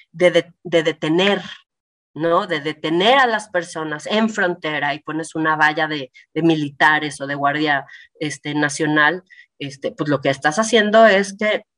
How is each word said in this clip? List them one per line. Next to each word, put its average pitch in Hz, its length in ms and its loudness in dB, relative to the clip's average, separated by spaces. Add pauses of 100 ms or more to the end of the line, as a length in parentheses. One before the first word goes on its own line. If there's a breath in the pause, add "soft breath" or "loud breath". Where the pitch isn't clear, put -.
de, 170 220 2
de, - 200 0 (120)
de 165 180 0
detener, 170 600 0 (720)
¿no? 170 360 0
De 160 120 -4
detener 165 580 0
a 254 100 4
las 214 220 -4
personas 156 560 -8
en 220 240 0
frontera 156 640 -4
y 151 60 -12
pones 156 360 -8
una 160 180 0
valla 156 320 0
de, 151 240 -6 (220 soft breath)
de 156 100 -4
militares 151 800 0
o 139 80 -8
de 143 80 -6
guardia, 143 500 0 (320 loud breath)
este, 147 360 -8
nacional, 151 680 0 (380 loud breath)
este, 139 320 -10
pues 147 180 -6
lo 139 120 0
que 143 80 2
estás 151 280 -2
haciendo 220 480 4
es 196 300 2
que 214 300 -2 (120)